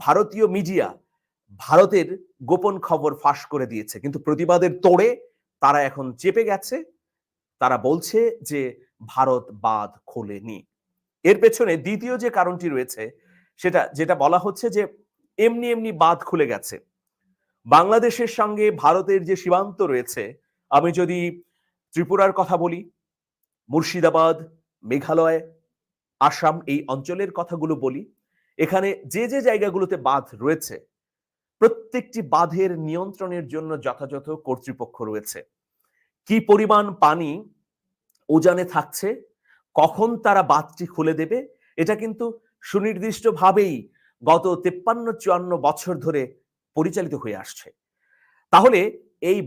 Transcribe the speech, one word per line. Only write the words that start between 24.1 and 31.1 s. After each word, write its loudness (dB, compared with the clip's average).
মেঘালয়, 0
আসাম, 2
এই -2
অঞ্চলের -6
কথাগুলো -4
বলি, -4
এখানে 0
যে -4
যে -2
জায়গাগুলোতে -2
বাঁধ -2
রয়েছে, -4